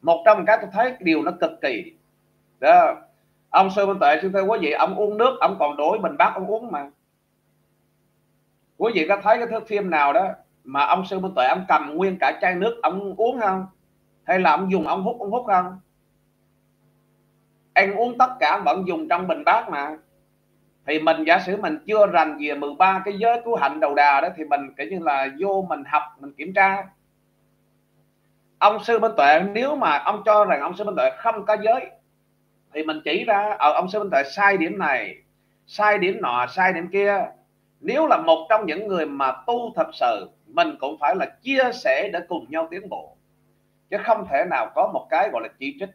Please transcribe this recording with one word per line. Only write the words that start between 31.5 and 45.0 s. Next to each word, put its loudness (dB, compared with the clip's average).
giới, 0
thì -6
mình -6
chỉ -2
ra, 0
ờ, 4
ông 0
Sư -4
Minh -6
Tuệ 2
sai 0
điểm -2
này, -2
sai 2
điểm -2
nọ, -2
sai 0
điểm -6
kia. 0
Nếu 0
là 4
một 0
trong 2
những -6
người -2
mà -2
tu -4
thật 0
sự, -2
mình -2
cũng -8
phải 0
là -4
chia 0
sẻ -2
để -4
cùng -8
nhau -4
tiến -14
bộ, -14
chứ -4
không 0
thể 0
nào -2
có 0
một -6